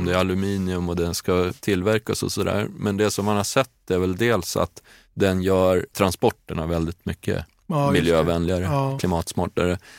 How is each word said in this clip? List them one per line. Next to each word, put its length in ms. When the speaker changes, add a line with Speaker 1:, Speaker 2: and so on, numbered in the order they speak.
Speaker 1:
Mm. 60
Speaker 2:
det 80
är 40
aluminium 680
och 80
den 180
ska 460
tillverkas 640
och 100
sådär. 360
Men 180
det 140
som 140
man 120
har 80
sett 460
är 80
väl 180
dels 400
att 260
den 280
gör 500
transporterna 760
väldigt 380
mycket 400
Speaker 1:
Ja, 180
just 100
det. 60
Speaker 2:
miljövänligare, 640
Speaker 1:
Ja. 340
Speaker 2:
klimatsmartare, 800